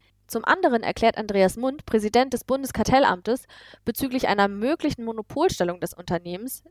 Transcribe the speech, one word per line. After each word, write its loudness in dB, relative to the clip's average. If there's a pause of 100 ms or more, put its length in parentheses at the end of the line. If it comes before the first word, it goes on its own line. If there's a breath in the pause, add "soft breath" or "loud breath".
(280)
Zum -6
anderen 2
erklärt 0
Andreas 2
Mund, -4
Präsident 2
des -4
Bundeskartellamtes, 0 (400 loud breath)
bezüglich -2
einer 4
möglichen -2
Monopolstellung -2
des -6
Unternehmens, -6